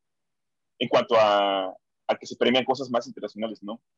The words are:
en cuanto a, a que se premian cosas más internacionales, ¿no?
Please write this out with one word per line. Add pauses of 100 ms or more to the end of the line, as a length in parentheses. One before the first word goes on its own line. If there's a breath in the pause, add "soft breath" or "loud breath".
(800)
en
cuanto
a,
a
que
se
premian
cosas
más
internacionales,
¿no? (160)